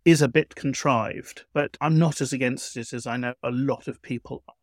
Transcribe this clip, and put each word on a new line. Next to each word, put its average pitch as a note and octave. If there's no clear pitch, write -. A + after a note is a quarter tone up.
is E3
a D3+
bit D3
contrived, -
but -
I'm D#3
not D#3+
as C3+
against B2+
it A#2
as A#2+
I A#2+
know B2
a B2
lot B2+
of -
people -